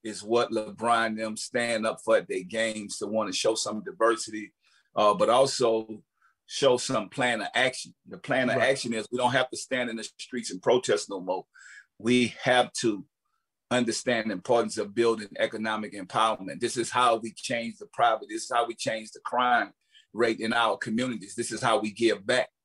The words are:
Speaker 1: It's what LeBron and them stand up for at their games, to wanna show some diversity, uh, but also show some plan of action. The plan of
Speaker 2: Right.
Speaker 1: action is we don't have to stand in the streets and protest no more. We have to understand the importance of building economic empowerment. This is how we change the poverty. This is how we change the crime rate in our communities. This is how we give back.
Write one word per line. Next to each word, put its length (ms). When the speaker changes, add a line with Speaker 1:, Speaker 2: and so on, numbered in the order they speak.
Speaker 1:
It's 180
what 280
LeBron 560
and 120
them 160
stand 500
up 140
for 160
at 140
their 140
games, 560
to 80
wanna 260
show 220
some 280
diversity, 720
uh, 200
but 140
also 720
show 320
some 320
plan 320
of 140
action. 380
The 120
plan 300
of 60
Speaker 2:
Right. 140
Speaker 1:
action 240
is 180
we 60
don't 160
have 160
to 80
stand 320
in 80
the 80
streets 440
and 120
protest 480
no 100
more. 260
We 280
have 320
to 300
understand 580
the 40
importance 440
of 160
building 340
economic 540
empowerment. 640
This 180
is 140
how 240
we 180
change 460
the 80
poverty. 420
This 140
is 100
how 140
we 80
change 360
the 100
crime 520
rate 260
in 140
our 240
communities. 560
This 180
is 120
how 160
we 100
give 380
back. 240